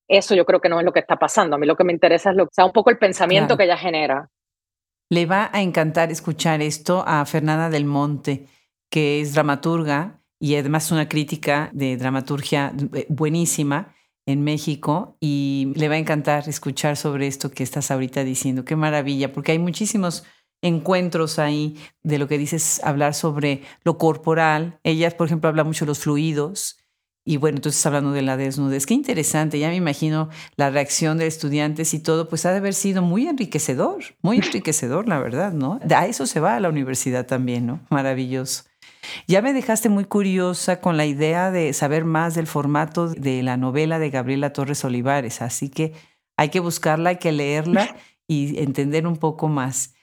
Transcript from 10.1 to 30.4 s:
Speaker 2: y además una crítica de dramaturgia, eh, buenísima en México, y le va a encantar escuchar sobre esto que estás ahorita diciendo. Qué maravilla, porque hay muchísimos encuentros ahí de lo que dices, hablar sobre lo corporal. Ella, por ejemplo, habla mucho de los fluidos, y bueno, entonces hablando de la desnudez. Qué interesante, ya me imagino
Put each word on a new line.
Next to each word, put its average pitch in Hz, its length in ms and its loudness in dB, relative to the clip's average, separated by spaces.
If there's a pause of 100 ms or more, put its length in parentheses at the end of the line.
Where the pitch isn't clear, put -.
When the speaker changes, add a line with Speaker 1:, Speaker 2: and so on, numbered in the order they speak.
Speaker 2:
y 147 140 2
además 147 340 0
una 156 180 2
crítica 151 640 -2
de 135 240 -2
dramaturgia, 135 800 -2 (200)
eh, 135 140 -4
buenísima 156 840 -2 (320)
en 139 160 0
México, 151 760 -2
y 139 560 -2
le 151 120 0
va 151 60 2
a 160 40 0
encantar 151 500 0
escuchar 143 480 -2
sobre 139 320 -2
esto 139 240 -6
que - 100 -6
estás 139 300 -4
ahorita 131 320 -2
diciendo. 131 400 -2
Qué 156 100 -4
maravilla, 143 580 0
porque 147 200 -2
hay 165 80 2
muchísimos 180 640 -2 (360)
encuentros 170 760 0
ahí 151 380 0 (260)
de 151 160 0
lo 143 80 0
que 147 120 0
dices, 151 440 -2
hablar 147 320 2
sobre 143 480 0 (220)
lo 165 140 2
corporal. 160 840 2
Ella, 165 340 0
por 170 120 0
ejemplo, 165 200 2
habla 156 140 2
mucho 156 220 0
de 147 60 -2
los 143 100 -4
fluidos, 151 760 -2 (480)
y 147 120 0
bueno, 143 220 2
entonces 147 280 -2
hablando 143 240 2
de 139 120 -2
la 135 140 0
desnudez. 135 480 -2
Qué - 100 0
interesante, 156 680 0
ya 151 80 0
me 175 80 -2
imagino 156 520 0 (280)